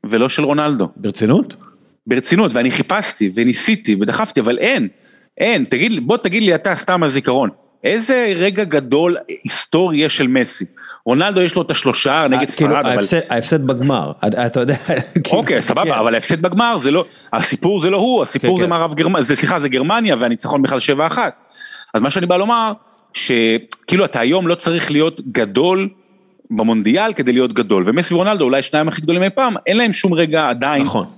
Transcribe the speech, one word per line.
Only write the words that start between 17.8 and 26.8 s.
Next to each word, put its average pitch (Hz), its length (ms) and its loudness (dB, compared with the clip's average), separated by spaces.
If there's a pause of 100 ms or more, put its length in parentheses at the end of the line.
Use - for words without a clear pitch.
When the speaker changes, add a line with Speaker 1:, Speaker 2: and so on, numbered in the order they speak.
Speaker 1:
לא 196 80 2
הוא, 233 240 2
הסיפור 180 360 0
Speaker 2:
כן, - 20 0
Speaker 1:
זה 180 60 2
Speaker 2:
כן. 175 40 -2
Speaker 1:
מערב 165 240 -2
גרמניה, 160 300 0
זה, 135 120 0
סליחה, - 240 0
זה 143 100 -2
גרמניה 170 500 0
והניצחון 120 420 0
בכלל 135 180 0
שבע 147 280 0
אחת. 190 260 -2 (600)
אז 151 80 0
מה 139 80 0
שאני 175 160 -2
בא 180 120 2
לומר, 220 360 0 (400)
שכאילו 117 920 0
אתה 131 140 -4
היום 165 280 0
לא 170 80 2
צריך 165 360 -4
להיות 151 300 0 (100)
גדול 151 580 0 (640)
במונדיאל 113 600 0